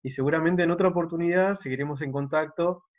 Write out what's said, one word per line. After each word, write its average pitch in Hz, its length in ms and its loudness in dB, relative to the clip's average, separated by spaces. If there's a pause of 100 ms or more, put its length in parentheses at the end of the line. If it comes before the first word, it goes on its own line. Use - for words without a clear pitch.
y 135 80 -6
seguramente 160 520 2
en 170 80 2
otra 185 160 2
oportunidad 175 680 0
seguiremos 139 460 -6
en 139 100 -6
contacto 156 720 -2 (140)